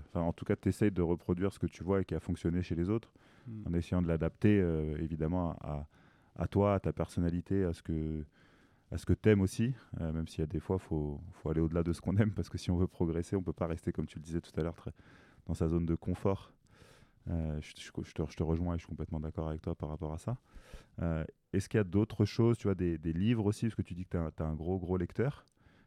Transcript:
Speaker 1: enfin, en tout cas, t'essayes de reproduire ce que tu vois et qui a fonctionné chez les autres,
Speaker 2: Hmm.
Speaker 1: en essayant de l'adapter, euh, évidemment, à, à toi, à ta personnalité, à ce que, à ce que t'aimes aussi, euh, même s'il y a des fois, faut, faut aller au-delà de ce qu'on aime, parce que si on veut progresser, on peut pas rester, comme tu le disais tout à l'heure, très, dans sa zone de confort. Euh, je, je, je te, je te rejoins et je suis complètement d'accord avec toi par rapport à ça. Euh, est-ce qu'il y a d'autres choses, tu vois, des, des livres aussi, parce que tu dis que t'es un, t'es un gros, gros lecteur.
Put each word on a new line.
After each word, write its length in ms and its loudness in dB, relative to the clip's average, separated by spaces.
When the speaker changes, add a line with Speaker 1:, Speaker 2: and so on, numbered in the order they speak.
Speaker 1:
enfin, 140 -2
en 120 2
tout 100 -12
cas, 140 2
t'essayes 340 2
de 100 2
reproduire 520 2
ce 60 -14
que 80 0
tu 160 -8
vois 180 2
et 40 0
qui 100 -4
a 40 0
fonctionné 440 0
chez 120 -2
les 140 0
autres, 240 -2
Speaker 2:
Hmm. 160 -10
Speaker 1:
en 100 -2
essayant 260 2
de 80 2
l'adapter, 500 4
euh, 380 2
évidemment, 540 0
à, 260 -6
à 140 -2
toi, 240 4
à 80 2
ta 100 0
personnalité, 720 0
à 80 2
ce 100 -6
que, 440 -2
à 60 -4
ce 80 -10
que 80 4
t'aimes 260 6
aussi, 340 2
euh, 100 -2
même 160 -2
s'il 120 -8
y 40 2
a 40 -2
des 120 -2
fois, 180 -2
faut, 440 -4
faut 180 -6
aller 120 2
au-delà 200 2
de 120 2
ce 80 -12
qu'on 160 0
aime, 160 4
parce 160 -6
que 80 -6
si 140 -2
on 40 4
veut 120 4
progresser, 500 -2
on 40 -2
peut 120 -4
pas 140 -2
rester, 260 -4
comme 120 -4
tu 140 -10
le 40 -12
disais 180 -4
tout 180 -12
à 40 2
l'heure, 120 -4
très, 160 -12
dans 80 -2
sa 160 0
zone 160 2
de 100 2
confort. 560 -2
Euh, 320 -2
je, 160 -14
je, 260 -10
je 80 -16
te, 180 -4
je 60 -18
te 80 -2
rejoins 320 0
et 40 -4
je 20 -12
suis 80 -16
complètement 320 -6
d'accord 260 -6
avec 140 -4
toi 140 -4
par 120 -8
rapport 240 -6
à 60 -6
ça. 200 -6
Euh, 220 0
est-ce 160 0
qu'il 80 2
y 20 4
a 60 2
d'autres 400 2
choses, 320 4
tu 100 -2
vois, 80 4
des, 220 0
des 160 -2
livres 320 2
aussi, 220 0
parce 80 -4
que 60 0
tu 120 -4
dis 100 -6
que 60 -18
t'es 80 -2
un, 120 0
t'es 140 -6
un 120 -2
gros, 220 -2
gros 200 0
lecteur. 480 -2